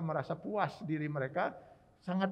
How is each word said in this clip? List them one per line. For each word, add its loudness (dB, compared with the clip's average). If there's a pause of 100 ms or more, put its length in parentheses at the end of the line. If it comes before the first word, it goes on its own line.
merasa 0
puas 0
diri 0
mereka. 0 (480)
Sangat 0